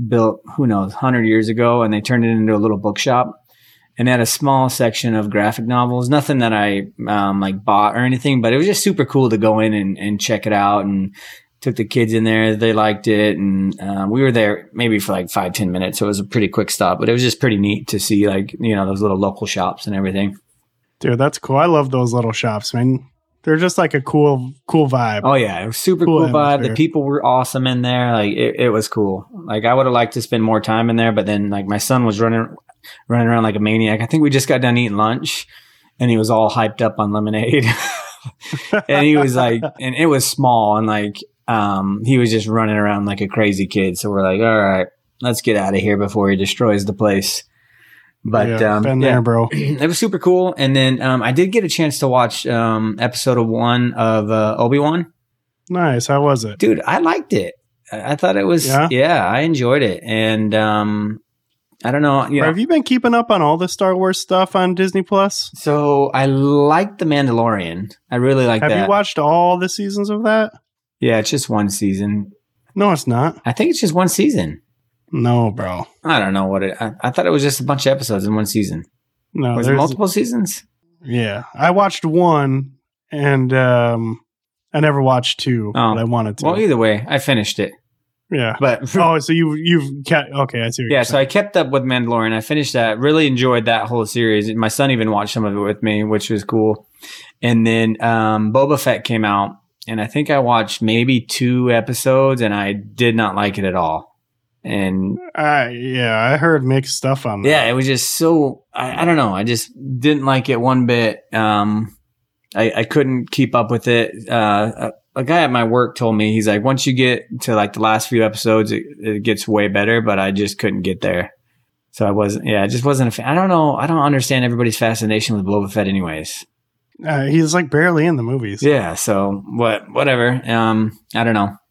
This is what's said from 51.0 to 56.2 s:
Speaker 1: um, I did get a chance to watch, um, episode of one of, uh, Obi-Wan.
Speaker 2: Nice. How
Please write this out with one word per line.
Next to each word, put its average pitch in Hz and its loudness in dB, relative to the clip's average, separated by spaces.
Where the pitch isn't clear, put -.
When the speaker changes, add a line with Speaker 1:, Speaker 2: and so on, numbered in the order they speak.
Speaker 1:
um, 127 0
I 117 0
did 180 2
get 214 2
a 160 -4
chance 151 -2
to 139 0
watch, 123 0
um, 113 0
episode 123 0
of 117 2
one 120 0
of, 110 0
uh, 110 0
Obi-Wan. 143 0
Speaker 2:
Nice. 160 0
How 139 2